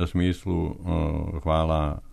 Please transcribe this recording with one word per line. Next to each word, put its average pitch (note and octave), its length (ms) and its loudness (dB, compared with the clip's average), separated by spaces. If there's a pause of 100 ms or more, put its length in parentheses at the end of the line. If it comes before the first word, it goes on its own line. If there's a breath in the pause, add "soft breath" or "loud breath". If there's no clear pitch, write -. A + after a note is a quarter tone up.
smislu, F2 600 0
e, D2+ 60 -4 (720)
hvala, D#2+ 560 2 (140)